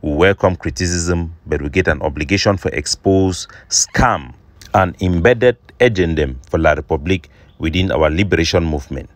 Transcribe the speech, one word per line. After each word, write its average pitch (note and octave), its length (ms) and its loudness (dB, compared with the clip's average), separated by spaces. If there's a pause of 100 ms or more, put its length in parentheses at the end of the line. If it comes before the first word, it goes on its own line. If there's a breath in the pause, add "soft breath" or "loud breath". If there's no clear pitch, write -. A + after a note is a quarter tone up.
We D2+ 100 -2
welcome F2+ 440 2
criticism, E2+ 760 -4 (120)
but D2+ 160 -4
we C#2+ 80 -6
get F2 180 0
an D2+ 140 -2
obligation F2+ 540 0
for F2+ 140 -4
expose F#2+ 760 0 (220 loud breath)
scam E2+ 680 -2 (400)
and F#2 260 0
embedded A2+ 560 2 (240)
agent F#2+ 360 2
them C2 320 -4
for F2 100 -2
La D#2+ 160 4
Republique D#2+ 540 -4 (300 soft breath)
within E2+ 340 -2
our D2+ 180 2
liberation E2+ 540 0
movement. D2 520 -6